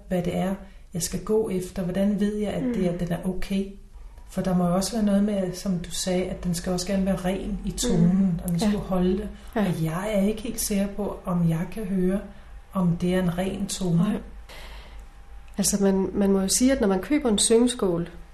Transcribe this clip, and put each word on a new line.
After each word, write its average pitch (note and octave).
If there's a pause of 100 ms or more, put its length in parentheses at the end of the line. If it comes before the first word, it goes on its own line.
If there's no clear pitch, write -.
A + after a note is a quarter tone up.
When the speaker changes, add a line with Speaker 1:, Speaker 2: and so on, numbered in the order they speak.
Speaker 1:
hvad F3+
det F3
er, F#3 (400)
jeg E3
skal -
gå G#3+
efter? F#3
Hvordan F#3+
ved G#3
jeg, G#3
at F3
det, B3
Speaker 2:
Mm. F#3
Speaker 1:
at F3
den E3+
er -
okay? G3 (640)
For -
der F3+
må F3+
jo F3
også F#3+
være G#3+
noget G3+
med, F#3+
som F#3
du -
sagde, F#3
at F#3+
den F3
skal F3+
også F3+
gerne F#3+
være F#3
ren F#3+
i G3+
tonen, F3+
Speaker 2:
Mm. G3 (140)
Speaker 1:
og F3
den F3
Speaker 2:
Ja. G#3
Speaker 1:
skal G3+
holde. F#3+ (280)
Speaker 2:
Ja. A3
Speaker 1:
Og D#3+
jeg F3+
er G3
ikke G#3+
helt A3
sikker G3+
på, G3+
om F3
jeg E3
kan A3
høre, F#3 (520)
om F3
det F3+
er F#3
en F3
ren G3
tone. F3
Speaker 2:
Nej. G#3+ (1400)
Altså, G3
man, G3
man G3
må G3
jo F#3+
sige, B3+
at C4+
når A3
man F#3
køber D4
en G#3
syngeskål, G#3+ (260)